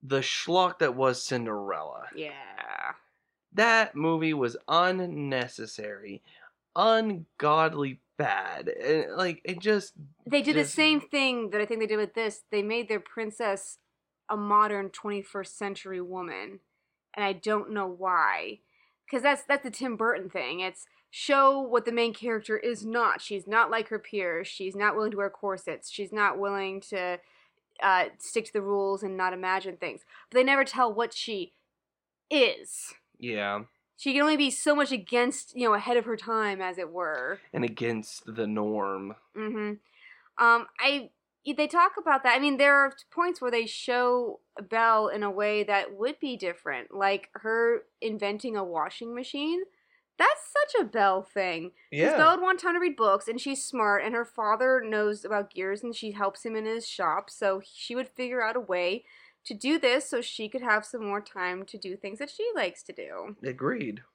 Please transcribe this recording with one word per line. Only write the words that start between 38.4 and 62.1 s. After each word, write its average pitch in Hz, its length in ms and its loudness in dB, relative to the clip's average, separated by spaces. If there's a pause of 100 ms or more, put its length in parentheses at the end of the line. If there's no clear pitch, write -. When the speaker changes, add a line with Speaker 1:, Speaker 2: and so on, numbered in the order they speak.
Speaker 1:
norm. 104 640 -2 (220)
Speaker 2:
Mm-hmm. - 1080 -6
Um, 233 220 6 (140)
I, 269 300 0 (360)
they 294 220 0
talk 349 280 4
about 285 280 2
that. 247 100 6
I 254 60 4
mean, 285 160 2
there 277 180 6
are 277 180 6 (200)
points 349 280 -2
where 247 120 -2
they 233 140 0
show 247 720 0 (200)
Belle 220 460 4
in 208 160 -2
a 202 80 -2
way 208 320 0
that 202 320 0
would 233 240 -2
be 262 180 -4
different. 170 560 -6
Like, 196 420 0
her 226 500 0 (160)
inventing 214 560 -4
a 196 80 -2
washing 175 500 -4
machine. 294 480 -4 (540)
That's 523 360 2
such 571 280 2
a 339 40 2
Belle 196 380 2
thing. 180 480 -4
'Cause - 40 -20 (160)
Speaker 1:
Yeah. 185 260 2
Speaker 2:
Belle 320 200 8
would 359 60 -2
want 370 180 2
time 349 140 0
to 349 60 2
read 349 140 0
books, 202 320 4
and 240 140 -4
she's 277 240 -6
smart, 226 400 2
and 220 100 -2
her 233 100 0
father 240 560 2
knows 214 440 0
about 202 260 -2
gears, 190 320 -4
and 233 120 -6
she 220 180 -8
helps 202 340 -4
him 226 80 -6
in 220 120 -4
his 226 200 -4
shop, 180 420 -2
so 196 360 -2
she - 320 -10
would 254 120 -4
figure 254 320 -4
out 220 140 0
a 247 60 0
way 185 440 -2 (400)
to 247 100 -8
do 262 220 0
this 262 320 2
so 247 120 -2
she 226 280 -8
could 247 140 -6
have 214 220 2
some 220 200 -10
more 202 160 -2
time 185 460 -6
to - 100 -16
do 190 200 -10
things 202 240 -10